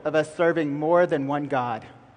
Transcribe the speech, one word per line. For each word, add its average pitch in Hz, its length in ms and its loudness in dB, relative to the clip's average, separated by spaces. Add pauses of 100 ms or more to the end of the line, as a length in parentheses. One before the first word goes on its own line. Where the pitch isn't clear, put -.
of 151 100 -2
us 151 200 0
serving 160 440 0
more 170 280 4
than 151 200 -2
one 147 200 -4
God, 123 400 -4 (300)